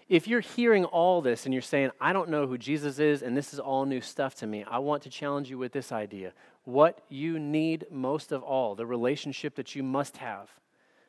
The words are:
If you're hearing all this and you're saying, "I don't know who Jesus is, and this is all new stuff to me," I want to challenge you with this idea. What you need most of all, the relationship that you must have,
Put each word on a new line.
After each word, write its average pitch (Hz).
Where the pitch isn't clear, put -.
If 165
you're 226
hearing 220
all 175
this 123
and 135
you're 127
saying, 139
"I 160
don't 175
know 147
who 127
Jesus 143
is, 147
and 123
this 147
is 139
all 135
new 135
stuff 135
to 113
me," 107
I 117
want 143
to 131
challenge 143
you 131
with 127
this 135
idea. 101
What 147
you 156
need 156
most 139
of 131
all, 127
the 113
relationship 127
that -
you 135
must 139
have, 101